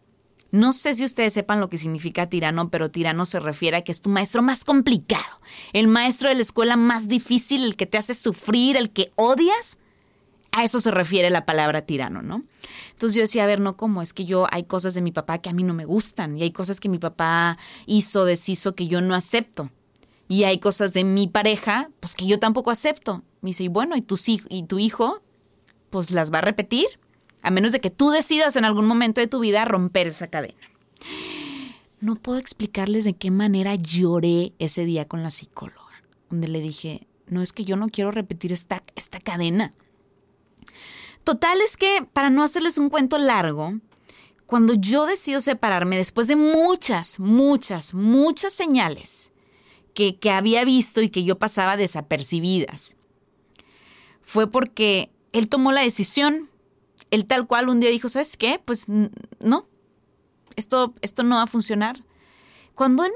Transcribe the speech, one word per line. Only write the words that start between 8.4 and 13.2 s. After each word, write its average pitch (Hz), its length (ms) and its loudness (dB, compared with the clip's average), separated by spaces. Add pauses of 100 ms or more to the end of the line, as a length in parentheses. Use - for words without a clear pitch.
el 240 140 0
que - 260 -2
odias. 330 640 2 (720)
A 226 120 0
eso 226 160 0
se 220 100 0
refiere 180 380 2
la 175 160 0
palabra 151 380 0
tirano, 127 400 -6
¿no? - 200 -10 (500)
Entonces 226 220 -2
yo 233 60 2